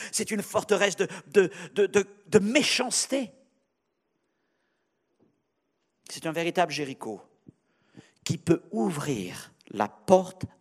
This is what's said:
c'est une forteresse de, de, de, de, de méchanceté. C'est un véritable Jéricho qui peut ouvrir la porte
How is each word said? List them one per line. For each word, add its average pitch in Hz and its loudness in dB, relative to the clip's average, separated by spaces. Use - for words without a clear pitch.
c'est - -4
une 208 -2
forteresse 202 0
de, 185 -2
de, 185 6
de, 202 4
de, 196 2
de 202 6
méchanceté. 247 0
C'est - -10
un 160 -4
véritable 165 0
Jéricho 135 -8
qui - -4
peut - 0
ouvrir 143 -4
la 104 -2
porte - 2